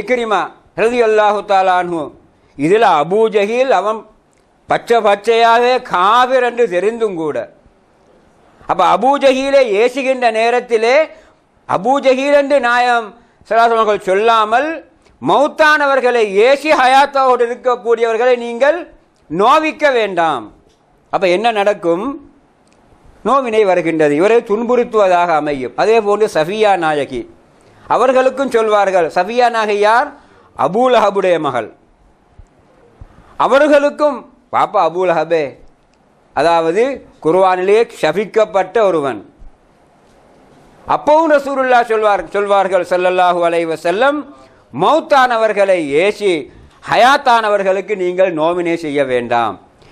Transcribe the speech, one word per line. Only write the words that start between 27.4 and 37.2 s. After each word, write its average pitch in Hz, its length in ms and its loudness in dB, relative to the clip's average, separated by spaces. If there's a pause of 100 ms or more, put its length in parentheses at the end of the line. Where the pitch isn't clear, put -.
அவர்களுக்கும் 262 640 0
சொல்வார்கள். 202 560 2
சஃபியா 214 420 0
நாயகி 214 300 -2
யார்? 233 320 2 (460)
அபூ 202 320 0
லஹபுடைய 196 500 2
மகள். 123 340 -6 (1600)
அவர்களுக்கும், 285 960 0 (180)
"பாப்பா 151 360 0
அபூ 175 180 -4
லஹபே," 160 540 -2 (760)
அதாவது 170 720 0 (180)